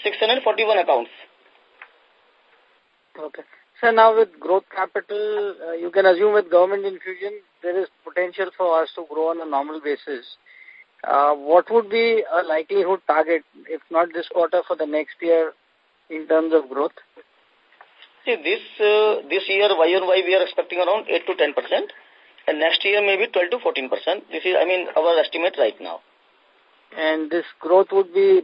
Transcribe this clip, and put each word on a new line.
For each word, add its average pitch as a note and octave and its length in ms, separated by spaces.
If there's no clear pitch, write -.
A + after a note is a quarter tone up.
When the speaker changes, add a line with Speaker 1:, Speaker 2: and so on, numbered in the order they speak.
Speaker 1:
six G#3 160
hundred A3+ 240
forty-one G#3+ 360
accounts. C3 320
Speaker 2:
Okay. D3+ 260
Sir, A#3 120
now A3 260
with F#3 220
growth F3+ 240
capital, G#3 800
uh, - 40
you E3+ 180
can F#3+ 160
assume G3 260
with G3+ 160
government F#3 340
infusion, F#3+ 560
there F3 180
is F3 80
potential F3+ 540
for E3 240
us D#3 140
to E3+ 120
grow D#3 220
on E3 100
a D#3+ 60
normal D3+ 340
basis. C#3 460
Uh, D3 320
what D3+ 340
would A3 180
be A3+ 360
a F3 80
likelihood F3 640
target, D#3 380
if D#3+ 120
not E3+ 220
this E3 160
quarter, E3+ 380
for F3 80
the D#3 120
next D3+ 340
year E3 320
in D#3 180
terms D#3+ 280
of C#3 140
growth? C#3 220
Speaker 1:
See, A#3 100
this, F3 260
uh, G#3+ 480
this F#3 180
year, G3 220
Y E3+ 240
on F#3 140
Y, F#3 180
we F#3 80
are F#3 80
expecting F3 380
around F#3 280
eight E3+ 200
to F#3 80
ten D3 180
percent. F#3+ 400
And D#3 120
next - 260
year, G#3 160
maybe G3 260
twelve F3+ 240
to F3 80
fourteen C#3 300
percent. - 420
This D#3+ 140
is, F#3 120
I D#3+ 80
mean, F#3 300
our D#3+ 240
estimate E3+ 400
right A2+ 220
now. E2+ 180
Speaker 2:
And D#3 320
this E3+ 140
growth F3+ 320
would F#3+ 220
be F#3+ 300